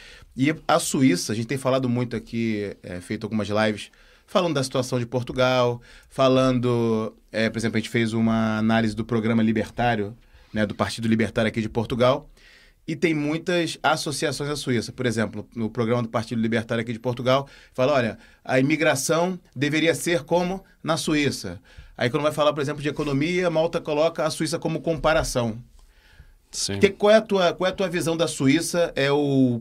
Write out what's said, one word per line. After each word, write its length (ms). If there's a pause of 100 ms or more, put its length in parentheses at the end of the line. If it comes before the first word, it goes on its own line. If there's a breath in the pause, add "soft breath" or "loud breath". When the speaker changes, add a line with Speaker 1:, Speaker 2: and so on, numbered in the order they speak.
(340 loud breath)
Speaker 1:
E 200 (120)
a 120
Suíça, 540
a 40
gente 120
tem 100
falado 280
muito 300
aqui, 680
eh, 200
feito 220
algumas 240
lives, 420 (360 soft breath)
falando 280
da 80
situação 360
de 80
Portugal, 760 (300 loud breath)
falando, 1040 (180)
eh, 160
por 100
exemplo, 200
a 20
gente 80
fez 240
uma 460
análise 360
do 100
programa 380
libertário, 720 (380 soft breath)
né, 140
do 80
Partido 340
Libertário 400
aqui 140
de 60
Portugal, 600 (580 soft breath)
e 100
tem 180
muitas 680
associações 680
à 60
Suíça. 360
Por 140
exemplo, 480
no 160
programa 320
do 60
Partido 340
Libertário 400
aqui 100
de 60
Portugal, 480 (260 loud breath)
fala, 220
"Olha, 240 (260 soft breath)
a 140
imigração 800 (180)
deveria 380
ser 300
como 380 (200 soft breath)
na 140
Suíça." 640 (360 soft breath)
Aí 140
quando 120
vai 100
falar, 200
por 100
exemplo, 200
de 60
economia, 640
Malta 300
coloca 460
a 40
Suíça 280
como 220
comparação. 800 (920 soft breath)
Speaker 2:
Sim. 280
Speaker 1:
Que, 120
qual 220
é 40
a 40
tua, 320
qual 160
é 40
a 20
tua 140
visão 280
da 120
Suíça? 680
É 160
o 480